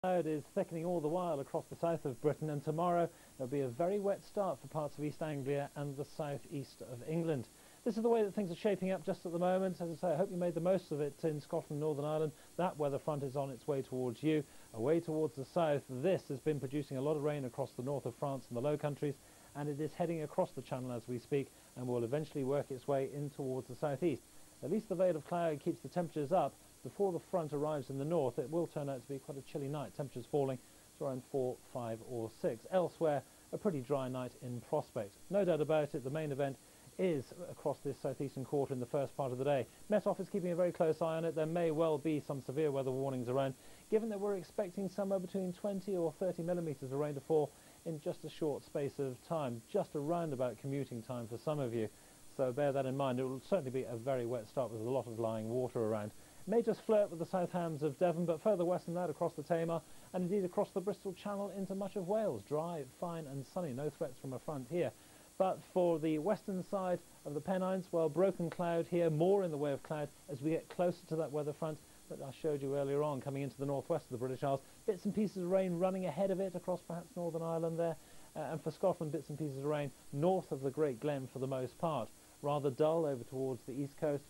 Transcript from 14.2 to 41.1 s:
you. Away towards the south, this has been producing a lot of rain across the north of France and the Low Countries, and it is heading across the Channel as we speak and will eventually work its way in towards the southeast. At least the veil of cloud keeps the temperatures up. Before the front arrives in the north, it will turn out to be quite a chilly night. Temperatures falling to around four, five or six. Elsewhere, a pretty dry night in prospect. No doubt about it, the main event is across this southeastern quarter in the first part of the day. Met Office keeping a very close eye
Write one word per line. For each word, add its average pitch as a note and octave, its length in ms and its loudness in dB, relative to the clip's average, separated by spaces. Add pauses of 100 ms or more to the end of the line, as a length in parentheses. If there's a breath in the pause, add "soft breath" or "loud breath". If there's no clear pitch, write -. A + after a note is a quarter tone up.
you. D3+ 220 4 (300 loud breath)
Away C3+ 260 4
towards D#3 380 -2
the C3+ 80 -6
south, D3+ 440 2
this C#3 380 2
has C3 140 -4
been D3+ 180 2
producing C3+ 380 -4
a B2+ 40 -2
lot D3+ 140 2
of C#3+ 80 -2
rain D3 220 0
across B2 260 -4
the B2 120 -8
north C3+ 220 -2
of B2 140 -4
France C#3 300 -2
and A#2+ 80 -4
the A#2 40 0
Low D3 140 2
Countries, D3 400 -2 (400 loud breath)
and D3 140 -2
it C#3+ 100 -4
is D3+ 140 -2
heading E3 300 0
across D#3 280 -2
the C3+ 100 -10
Channel B2+ 300 -4
as A#2+ 160 -6
we B2 100 -2
speak C3+ 300 0 (300 loud breath)
and B2+ 100 -6
will B2 160 2
eventually C#3+ 400 -2
work C3+ 280 0
its C3 180 -8
way C3+ 260 2
in C#3+ 140 -2
towards C3 400 -4
the B2 80 -10
southeast. D3 460 0 (400 loud breath)
At B2+ 80 -2
least G#3+ 180 0
the F#3+ 60 0
veil F3 200 4
of D3 100 -6
cloud E3 360 0
keeps E3+ 180 -2
the - 80 -10
temperatures D3+ 460 0
up. D#3 220 4 (280 loud breath)
Before F#3+ 300 0
the D#3+ 60 0 (120)
front D#3 220 0
arrives D3 360 -2
in C3+ 80 -4
the C3+ 60 -2
north, D3 360 2
it C3+ 120 -2
will E3 160 2
turn C#3+ 220 -4
out C3 120 -6
to - 60 -20
be C#3 100 -6
quite C#3 200 -10
a C3+ 40 -10
chilly C#3 280 -4
night. C#3 260 -4
Temperatures B2+ 340 -6
falling C3+ 280 2 (400 loud breath)
to D3+ 80 -4
around C3 260 -4
four, B2+ 240 0 (180)
five A#2 240 -4 (120)
or A2+ 200 -4 (120)
six. B2+ 300 -2
Elsewhere, D#3+ 520 2 (300 loud breath)
a - 40 -4
pretty E3 220 0
dry C3 300 0
night B2+ 320 -4
in B2 260 -6
prospect. B2+ 480 -2 (140)
No G3 160 4
doubt E3 160 4
about D3+ 340 2
it, C3+ 80 -4
the C3 60 -2
main D3+ 240 -2
event C#3 240 0 (420 loud breath)
is E3+ 340 0 (160)
across C#3 300 -4
this C#3 220 -4
southeastern C3+ 420 -4
quarter C#3 300 0
in B2+ 80 -2
the B2 40 -2
first C3+ 300 -2
part C3+ 160 -2
of B2+ 60 -4
the C3 80 0
day. C#3 200 2 (220 loud breath)
Met G#3 180 2
Office F#3+ 240 0
keeping F3+ 220 0
a E3 60 0
very F3 160 2
close D#3+ 280 2
eye D#3+ 140 2